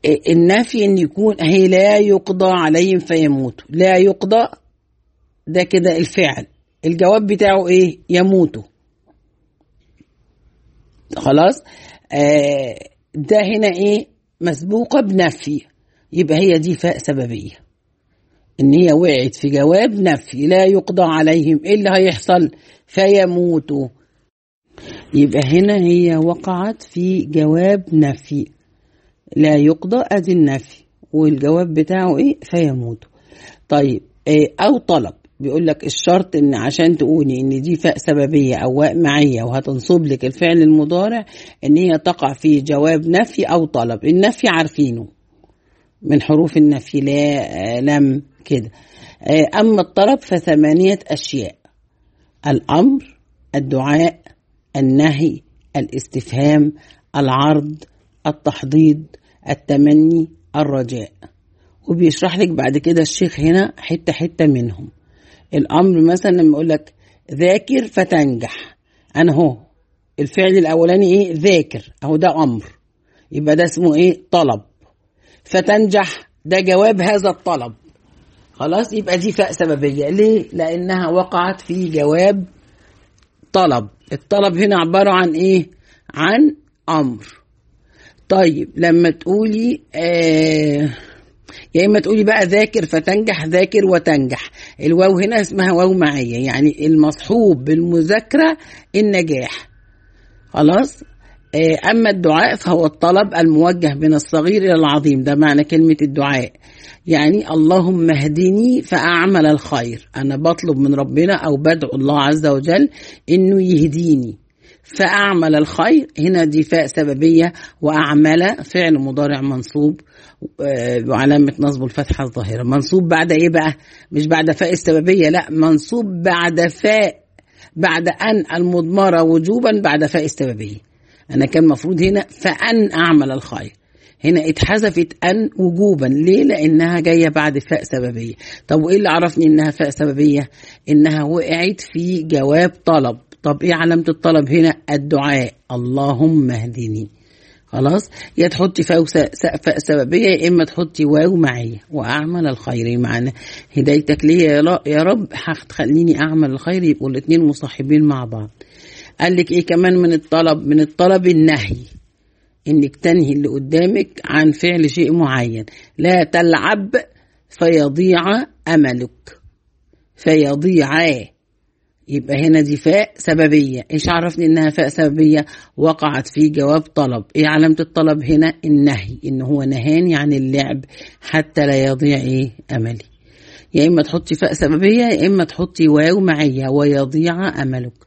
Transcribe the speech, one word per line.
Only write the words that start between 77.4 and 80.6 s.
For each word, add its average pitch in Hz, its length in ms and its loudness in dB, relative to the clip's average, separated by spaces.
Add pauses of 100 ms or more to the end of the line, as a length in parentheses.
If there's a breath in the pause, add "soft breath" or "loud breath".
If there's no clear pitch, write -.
خلاص؟ 185 400 -4
يبقى 185 260 -4
دي 190 140 -4
فاء 196 200 -2
سببية. 147 560 -2
ليه؟ 208 440 2
لأنها 175 560 -4